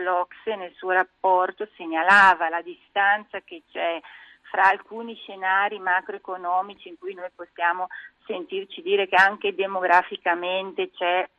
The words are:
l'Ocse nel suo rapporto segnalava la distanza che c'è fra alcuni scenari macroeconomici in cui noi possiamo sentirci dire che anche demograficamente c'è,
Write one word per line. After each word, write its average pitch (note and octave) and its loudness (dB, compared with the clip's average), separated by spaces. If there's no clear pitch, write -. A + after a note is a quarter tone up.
l'Ocse F3+ -2
nel F3+ -12
suo F#3 -6
rapporto F#3 0
segnalava F3 4
la E3+ -4
distanza G3+ -2
che E3+ -16
c'è E3+ -4
fra F#3+ 2
alcuni A3 -4
scenari G3 -2
macroeconomici F#3 -4
in F3 -18
cui G3 -10
noi F3+ -10
possiamo F3 -4
sentirci F#3+ -8
dire G3 0
che F#3+ 2
anche G3+ 2
demograficamente F#3 0
c'è, F3+ -2